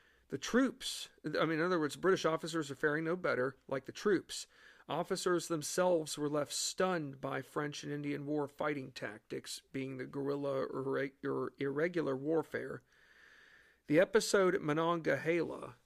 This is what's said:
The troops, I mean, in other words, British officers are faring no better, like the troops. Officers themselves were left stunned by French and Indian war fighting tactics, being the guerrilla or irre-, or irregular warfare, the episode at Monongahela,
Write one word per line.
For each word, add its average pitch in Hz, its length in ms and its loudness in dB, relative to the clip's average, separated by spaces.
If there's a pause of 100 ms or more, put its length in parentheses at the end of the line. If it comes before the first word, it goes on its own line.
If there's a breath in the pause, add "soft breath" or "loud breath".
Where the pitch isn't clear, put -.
(300 soft breath)
The 139 80 -6
troops, - 720 0 (300)
I 175 60 2
mean, 160 140 0
in 165 60 2
other 180 140 2
words, 143 160 -2
British 170 300 2
officers 160 460 -2
are 135 40 -8
faring 151 280 0
no 165 120 0
better, 135 400 0 (120)
like 135 180 -4
the - 60 -12
troops. - 560 0 (400 loud breath)
Officers 175 600 0
themselves 170 680 2
were 147 120 0
left 147 220 0
stunned 160 720 -2
by 135 220 -4
French 147 400 -4
and 147 100 -4
Indian 143 320 -4
war 147 220 -2
fighting 135 480 -4
tactics, - 680 -8 (100)
being 135 260 -4
the 127 80 -6
guerrilla 139 600 -2
or - 180 -4
irre-, 135 280 0 (120)
or 135 360 -2
irregular 147 560 0
warfare, 147 640 -2 (1080 loud breath)
the 151 100 8
episode 196 540 4
at - 80 0
Monongahela, 151 1120 0 (120)